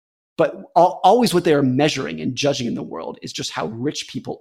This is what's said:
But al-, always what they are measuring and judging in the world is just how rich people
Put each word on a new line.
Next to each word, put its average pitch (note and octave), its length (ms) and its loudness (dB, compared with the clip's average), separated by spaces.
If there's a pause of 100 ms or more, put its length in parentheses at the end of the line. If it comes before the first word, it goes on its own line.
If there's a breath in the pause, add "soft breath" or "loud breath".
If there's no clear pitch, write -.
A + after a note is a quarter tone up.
(380)
But D3+ 180 2 (220)
al-, F3 260 4
always G#3 300 6
what F3 100 2
they D#3+ 100 4
are C#3+ 80 4
measuring C3+ 600 0
and C3 140 -4
judging C3 320 -2
in G#2 80 -4
the - 60 -8
world - 400 -12
is B2+ 120 -14
just - 180 -8
how G#2 160 -6
rich A#2 400 -6
people - 340 -10